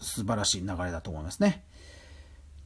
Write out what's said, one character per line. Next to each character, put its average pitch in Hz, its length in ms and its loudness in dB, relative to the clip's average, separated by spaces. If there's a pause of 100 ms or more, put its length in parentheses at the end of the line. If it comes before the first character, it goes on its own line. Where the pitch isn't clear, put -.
素 - 240 -2
晴 113 120 4
ら 104 80 2
し - 140 4
い 90 40 -4
流 95 60 0 (140)
れ 90 80 0
だ 82 120 -4
と - 80 -8
思 78 100 -4
い - 20 -6
ま 82 80 -4
す - 100 -4
ね。 196 220 6 (1040)